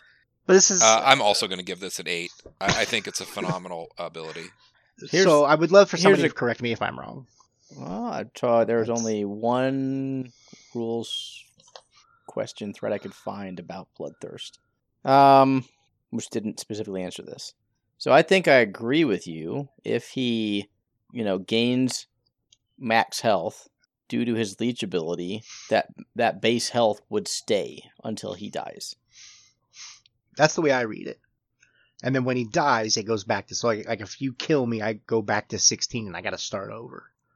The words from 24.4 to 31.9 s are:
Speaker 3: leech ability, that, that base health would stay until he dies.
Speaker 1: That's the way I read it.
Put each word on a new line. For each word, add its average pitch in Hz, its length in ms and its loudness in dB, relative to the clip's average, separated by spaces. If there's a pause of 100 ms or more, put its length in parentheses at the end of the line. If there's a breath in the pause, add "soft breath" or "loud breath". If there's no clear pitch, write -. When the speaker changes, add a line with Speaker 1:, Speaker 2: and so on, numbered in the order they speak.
Speaker 3:
leech 123 220 -2
ability, 87 600 -4 (280)
that, 107 180 2 (260)
that 101 260 0
base 113 280 0
health 113 400 2
would 104 180 -4
stay 73 560 -4 (220)
until 107 300 -8
he 104 160 -12
dies. - 440 -12 (1400 loud breath)
Speaker 1:
That's 156 180 4
the 175 80 -4
way 143 100 4
I 127 100 0
read 107 240 -8
it. - 120 -12 (840)